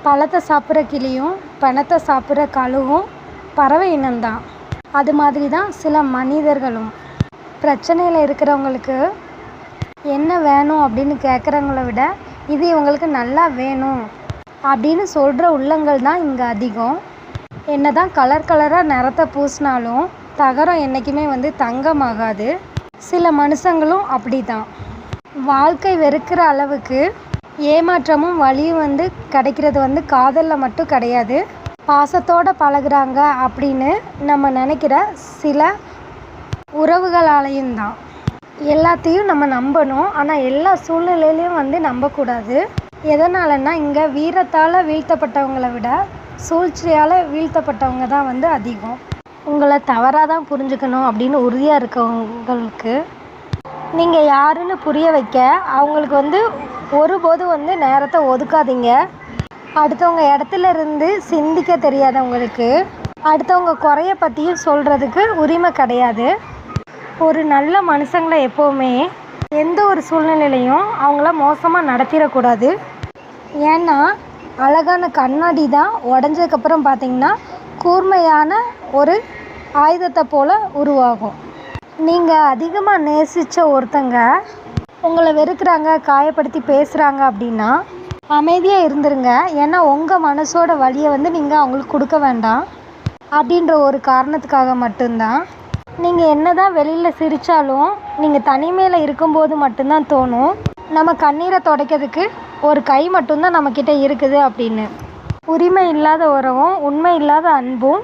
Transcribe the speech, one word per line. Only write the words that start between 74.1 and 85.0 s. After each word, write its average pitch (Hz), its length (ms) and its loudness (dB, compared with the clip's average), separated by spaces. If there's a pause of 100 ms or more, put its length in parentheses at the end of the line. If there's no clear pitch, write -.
அழகான 320 520 2
கண்ணாடி 294 600 0
தான் 302 220 2 (200)
உடஞ்சதுக்கப்புறம் 302 720 2
பார்த்தீங்கன்னா, 262 480 0 (440)
கூர்மையான 349 840 2 (300)
ஒரு 311 320 2 (500)
ஆயுதத்தை 320 560 2
போல 302 300 2 (140)
உருவாகும். 254 600 0 (640)
நீங்க 330 420 2
அதிகமா 339 580 0
நேசிச்ச 302 580 0
ஒருத்தங்க 262 800 2 (640)